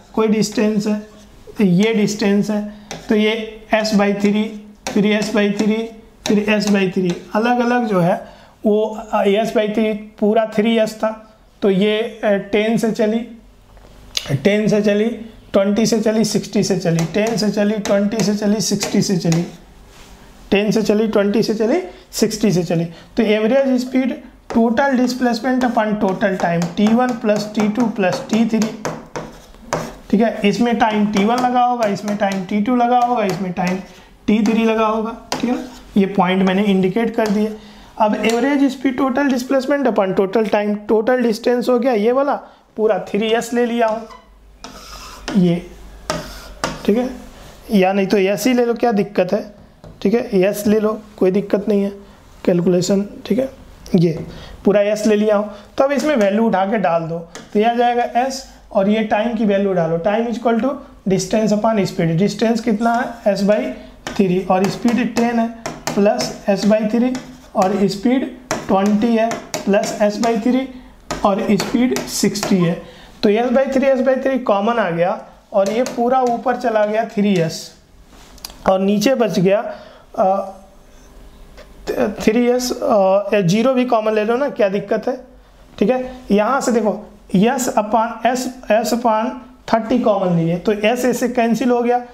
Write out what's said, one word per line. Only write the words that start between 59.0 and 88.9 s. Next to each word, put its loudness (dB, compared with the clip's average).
टाइम 0
की 0
वैल्यू 2
डालो, 0
time 0
is -6
equal 0
to -2
distance 0
upon 0
speed, -2
distance 0
कितना 0
है, -2
s 0
by 2
three 0
और 2
स्पीड -2
टेन 0
है 0
प्लस 0
s 0
by 4
three 0
और 2
स्पीड 0
ट्वेंटी 2
है 2
प्लस 0
s 0
by 0
three। 0
और 0
स्पीड 0
सिक्सटी -2
है। 0
तो 4
S 2
by 2
थ्री, 2
S 2
by 0
थ्री -2
कॉमन 0
आ 0
गया -2
और 2
ये 0
पूरा 0
ऊपर 0
चला 0
गया -2
थ्री 0
एस -4
और 4
नीचे 2
बच 0
गया, 2
अ, 0
थ्री 2
एस, 0
अ, 2
ज़ीरो 2
भी 2
कॉमन 0
ले 0
लो 0
ना, -2
क्या 0
दिक्कत -4
है, -6
ठीक 2
है। -4
यहाँ 2
से -2
देखो -2
S 2
upon 0
S, 0
S 2